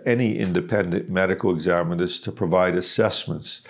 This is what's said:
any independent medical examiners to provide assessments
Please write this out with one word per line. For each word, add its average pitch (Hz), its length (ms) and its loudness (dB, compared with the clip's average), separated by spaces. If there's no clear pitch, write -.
any 120 320 2
independent 90 720 0
medical 92 420 2
examiners 87 680 0
to - 120 -8
provide 90 440 2
assessments - 960 -2